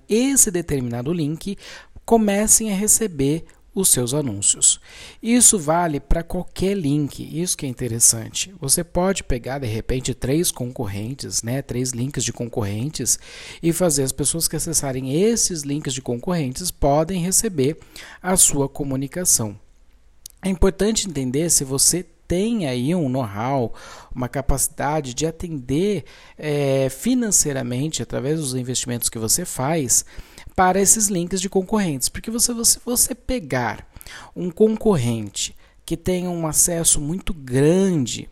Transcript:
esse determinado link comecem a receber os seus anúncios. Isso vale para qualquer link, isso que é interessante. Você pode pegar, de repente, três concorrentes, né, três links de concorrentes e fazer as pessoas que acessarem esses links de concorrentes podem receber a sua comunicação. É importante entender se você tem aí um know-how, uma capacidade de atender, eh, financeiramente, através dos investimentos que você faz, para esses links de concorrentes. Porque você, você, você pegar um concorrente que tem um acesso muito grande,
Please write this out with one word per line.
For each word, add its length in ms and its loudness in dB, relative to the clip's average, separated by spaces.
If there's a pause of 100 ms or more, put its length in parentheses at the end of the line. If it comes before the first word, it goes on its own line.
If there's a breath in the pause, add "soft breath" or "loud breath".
esse 400 4
determinado 640 -2
link 440 -4 (480 loud breath)
comecem 640 4
a 40 0
receber 720 0 (260 soft breath)
os 180 0
seus 260 0
anúncios. 640 0 (400 loud breath)
Isso 360 4
vale 420 2
para 240 2
qualquer 520 -2
link, 460 0 (180)
isso 160 -2
que 120 -6
é 20 -4
interessante. 920 0
Você 240 0
pode 400 0
pegar, 360 -2
de 80 -4
repente, 480 -2
três 360 0
concorrentes, 920 -6
né, 180 -2
três 300 -4
links 320 -4
de 100 -4
concorrentes 840 -4 (420 loud breath)
e 100 2
fazer 300 2
as 100 0
pessoas 360 -2
que 80 -4
acessarem 600 -2
esses 460 2
links 320 -4
de 80 -6
concorrentes 680 -2
podem 500 2
receber 560 2 (440 loud breath)
a 140 2
sua 320 4
comunicação. 880 -2 (840)
É 80 -2
importante 580 2
entender 440 0
se 120 4
você 400 2 (240)
tem 400 0
aí 260 0
um 140 2
know-how, 680 -2 (400 loud breath)
uma 140 -4
capacidade 840 -2
de 120 -2
atender, 800 -2 (320 loud breath)
eh, 520 0
financeiramente, 1120 0
através 360 -2
dos 160 -2
investimentos 540 -2
que 80 -6
você 280 0
faz, 600 0 (500 loud breath)
para 240 4
esses 280 4
links 340 -2
de 80 -4
concorrentes. 600 0
Porque 200 -10
você, 240 0
você, 320 2
você 300 0
pegar 720 -2 (460 loud breath)
um 160 -4
concorrente 1040 2 (300 soft breath)
que 120 -4
tem 300 -2
um 180 -2
acesso 560 2
muito 320 -4
grande, 1000 2